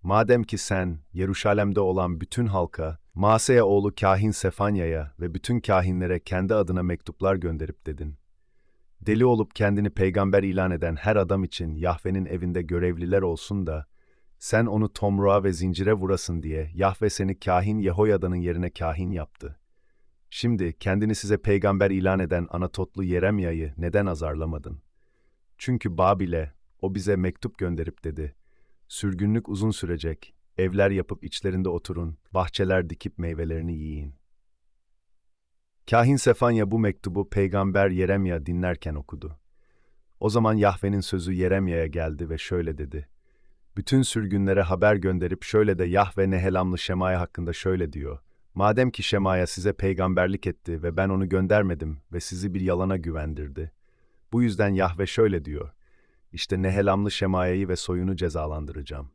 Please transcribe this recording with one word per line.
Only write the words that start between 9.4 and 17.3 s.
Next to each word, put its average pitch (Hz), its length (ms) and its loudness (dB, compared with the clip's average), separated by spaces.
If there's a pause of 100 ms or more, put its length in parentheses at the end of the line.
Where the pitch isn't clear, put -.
kendini 101 340 2
peygamber 98 540 2
ilan 92 280 0
eden 82 240 -2
her 98 200 0
adam 98 280 2
için 82 320 -6
Yahve'nin 87 500 -2
evinde 90 360 -4
görevliler 90 600 0
olsun 90 460 -2
da, 78 180 -6 (540)
sen 113 260 0
onu 107 280 0
tomruğa 98 500 2
ve 98 100 2
zincire 92 400 0
vurasın 92 500 -2
diye 78 300 -4
Yahve 95 360 0
seni 95 300 -2